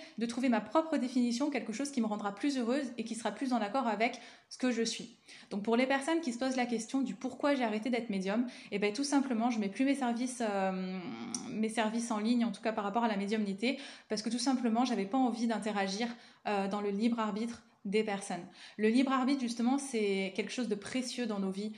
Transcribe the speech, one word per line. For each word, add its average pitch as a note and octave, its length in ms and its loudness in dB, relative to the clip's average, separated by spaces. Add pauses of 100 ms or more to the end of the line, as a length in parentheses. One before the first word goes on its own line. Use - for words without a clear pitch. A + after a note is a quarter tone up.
(180)
de A3 80 0
trouver B3+ 220 0
ma A3+ 120 4
propre D#4+ 360 2
définition, B3 520 2
quelque B3 240 -2
chose C#4 200 -4
qui B3 80 0
me A3 60 2
rendra G#3 280 -2
plus C#4 240 0
heureuse B3 280 0 (120)
et A3 60 -4
qui A3+ 100 -6
sera G#3+ 160 -2
plus B3+ 220 -2
en A#3+ 60 4
accord A3 280 0
avec A3+ 320 0 (300)
ce - 100 -16
que B3+ 140 2
je A3+ 100 2
suis. - 340 -6 (340)
Donc, G3 120 -4
pour A3+ 140 2
les B3+ 100 4
personnes C4+ 340 2
qui C4 120 -2
se A#3 60 -4
posent C4 180 0
la B3 100 2
question A#3+ 340 -2
du G#3 140 -2
pourquoi - 400 0
j'ai B3+ 80 0
arrêté G#3+ 260 0
d'être A#3 220 -2
médium, G3 380 0 (240)
et G3+ 80 0
ben, G#3 120 2
tout C#4 120 -2
simplement, B3+ 460 2
je A3 100 0
mets G3 80 0
plus C4+ 160 0
mes C#4 100 4
services, B3 500 -2
euh, F#3+ 540 0 (520)
mes G#3+ 180 0
services A3+ 420 0
en G#3+ 80 0
ligne, A#3 260 4
en G#3 60 0
tout - 120 -8
cas A3 100 0
par A3 100 -2
rapport G3+ 220 2
à A#3 40 4
la G#3 80 0
médiumnité, G#3 640 0 (300)
parce G#3+ 140 -2
que A#3 60 0
tout A#3+ 120 -2
simplement, A#3+ 440 2
j'avais G#3 220 0
pas C4 120 0
envie A#3+ 280 2
d'interagir, G3+ 640 0 (400)
euh, G3 180 2
dans G3+ 140 -2
le G3+ 100 0
libre A#3 300 2
arbitre A3 420 -2 (220)
des G#3+ 180 2
personnes. G3 420 -4 (340)
Le G#3+ 100 4
libre C4+ 240 4
arbitre, C4 280 2
justement, B3 380 2
c'est G3+ 560 0
quelque G3+ 160 -2
chose B3 160 -2
de G#3 80 0
précieux B3 520 -4
dans G#3 120 -2
nos F#3+ 140 -2
vies, G#3 260 -4